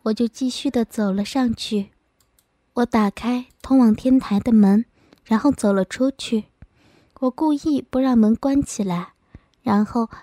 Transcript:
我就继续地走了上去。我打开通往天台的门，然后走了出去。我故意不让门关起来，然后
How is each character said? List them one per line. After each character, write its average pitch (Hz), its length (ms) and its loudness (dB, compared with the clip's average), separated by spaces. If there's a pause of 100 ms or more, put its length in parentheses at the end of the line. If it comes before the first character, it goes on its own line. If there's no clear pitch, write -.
我 220 100 -2
就 233 140 -2
继 254 220 -6
续 - 200 -6
地 247 140 0
走 208 300 -2
了 196 100 -2
上 247 320 -2
去。 202 360 -6 (800)
我 240 120 -2
打 214 240 0
开 247 380 -6 (140)
通 269 160 2
往 233 160 6
天 254 240 2
台 208 220 0
的 233 140 0
门， 208 320 4 (400)
然 220 120 0
后 277 140 2
走 214 220 0
了 190 100 0
出 254 280 -2
去。 - 340 -6 (760)
我 254 100 -2
故 311 220 -2
意 294 380 -2
不 262 100 -2
让 262 180 2
门 214 160 6
关 277 300 0
起 - 200 -8
来， 175 260 -6 (520)
然 214 240 0
后 226 240 -4 (140)